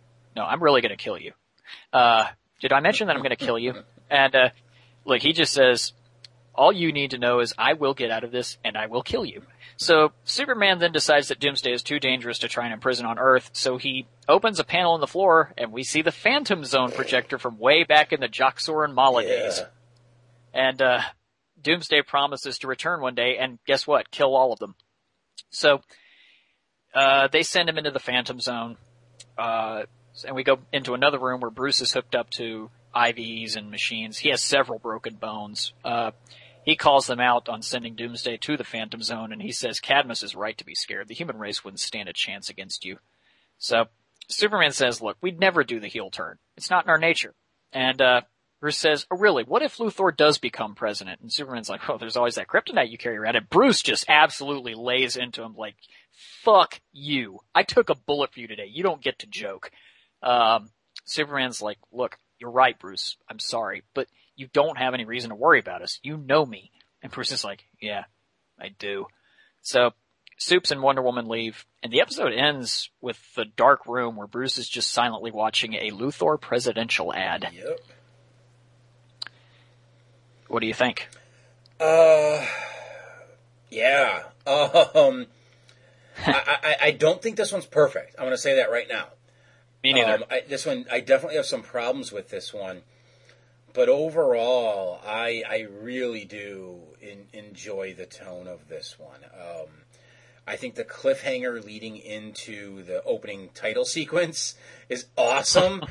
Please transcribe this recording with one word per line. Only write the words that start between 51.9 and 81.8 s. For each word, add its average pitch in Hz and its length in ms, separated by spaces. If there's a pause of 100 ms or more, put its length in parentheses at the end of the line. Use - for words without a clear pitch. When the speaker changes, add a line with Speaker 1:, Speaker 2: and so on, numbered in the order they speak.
Speaker 1:
there's 110 200
always 120 180
that 98 140
kryptonite 190 420
you 117 80
carry 117 180
around." 110 200
And 107 120
Bruce 226 340
just - 260
absolutely 143 640
lays 123 420
into 123 280
him 110 120
like, 107 200 (640)
"Fuck 196 380 (120)
you! 139 480 (140)
I 180 80
took 226 260
a 156 60
bullet 143 400
for 127 60
you 117 80
today. 104 180
You 123 160
don't 175 180
get 131 200
to 110 60
joke." 101 440 (520)
Um, 113 480 (340)
Superman's 135 580
like, 104 160 (140)
"Look, 120 260 (220)
you're 120 100
right, 123 280
Bruce. - 380 (120)
I'm 113 100
sorry, 98 460 (100)
but 131 140 (260)
you 135 180
don't 147 260
have 127 160
any 123 100
reason 117 260
to 104 60
worry 135 240
about 90 220
us. - 200
You 151 140
know 147 280
me." 107 280 (280)
And - 120
Bruce 127 180
is 127 140
like, 101 200 (160)
"Yeah, 104 240 (540)
I 98 120
do." 101 360 (560)
So 123 320 (420)
Supes 180 360
and 139 100
Wonder 135 200
Woman 123 260
leave, 113 360 (180)
and 117 100
the 135 80
episode - 320
ends 135 580 (100)
with - 360
the 117 80
dark 123 420
room 120 300
where 104 100
Bruce 127 320
is 120 100
just - 220
silently 117 400
watching 110 440
a 107 180
Luthor 147 480
presidential 117 760
ad. 87 380
Speaker 2:
Yep. - 260 (2750)
Speaker 1:
What 117 120
do 113 60
you 110 80
think? - 340 (680)
Speaker 2:
Uh, 156 640 (1300)